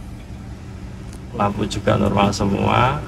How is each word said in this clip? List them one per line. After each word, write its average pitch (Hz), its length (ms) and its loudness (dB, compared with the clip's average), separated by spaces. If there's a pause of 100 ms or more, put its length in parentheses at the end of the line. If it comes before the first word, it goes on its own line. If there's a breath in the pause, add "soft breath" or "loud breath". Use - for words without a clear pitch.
(1400)
Lampu 104 320 0
juga 107 320 2
normal 101 320 4
semua. 104 640 4 (100)